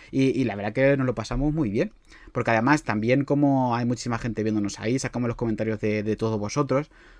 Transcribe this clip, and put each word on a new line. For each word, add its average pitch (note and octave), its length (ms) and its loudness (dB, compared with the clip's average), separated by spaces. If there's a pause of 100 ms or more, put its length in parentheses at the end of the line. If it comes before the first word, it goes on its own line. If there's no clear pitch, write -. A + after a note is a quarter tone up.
(120)
Y, C3+ 160 4 (120)
y B2+ 40 2
la G#2 100 -2
verdad G#2 180 -4
que C3+ 240 4
nos C3+ 80 0
lo B2+ 120 0
pasamos B2+ 360 -2
muy D3+ 160 0
bien, C3+ 240 0 (380)
porque A#2+ 220 0
además C3 320 4
también A#2 400 0
como C#3 500 2
hay A#2+ 100 -2
muchísima A#2+ 340 -4
gente A2 260 -4
viéndonos G#2 340 -2
ahí, A#2 220 -2
sacamos B2 260 -4
los A#2 100 -4
comentarios A2 440 -2
de, G#2+ 240 0
de G#2+ 120 0
todos A2 220 0
vosotros, C3+ 540 -2 (280)